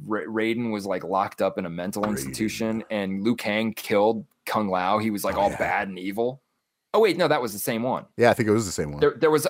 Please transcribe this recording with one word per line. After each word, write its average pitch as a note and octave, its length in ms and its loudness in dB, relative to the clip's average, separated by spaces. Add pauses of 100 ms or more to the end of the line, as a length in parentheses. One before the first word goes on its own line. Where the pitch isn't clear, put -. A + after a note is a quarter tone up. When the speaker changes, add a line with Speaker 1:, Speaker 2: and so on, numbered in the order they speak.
Speaker 1:
Ra-, G#2 160 -2
Raiden A2 500 -2
was, G2+ 140 -4
like, F#2 180 -2
locked F#2+ 380 0
up G2 160 0
in F#2+ 80 -4
a E2+ 40 -6
mental F2+ 340 -6
Speaker 2:
Raiden. G#2+ 80 0
Speaker 1:
institution, A2 800 -4
and G2 320 -4
Liu A#2 120 2
Kang A2 380 -2
killed G#2+ 520 0 (200)
Kung G#2+ 240 -2
Lao. F#2 300 2
He A2 100 -2
was, G2+ 140 -4
like, G2 120 -2
Speaker 2:
Oh, G2 60 0
Speaker 1:
all G2+ 80 4
Speaker 2:
yeah. A2 80 -8
Speaker 1:
bad G2+ 300 -2
and F#2 100 -10
evil. G#2+ 460 -4 (500)
Oh, G#3 60 4
wait, G3 180 4
no, F3 100 4
that D3 140 2
was A#2 120 -4
the G#2 60 -8
same A#2 220 -2
one. A#2+ 240 -2 (120)
Speaker 2:
Yeah, A#2 120 8
I G#2 60 8
think A2+ 120 2
it G#2 60 6
was G#2+ 140 2
the E2+ 40 -6
same D2+ 200 -4
one. - 100 -6
Speaker 1:
There, D3 180 4
there D#3 120 4
was, D3 180 2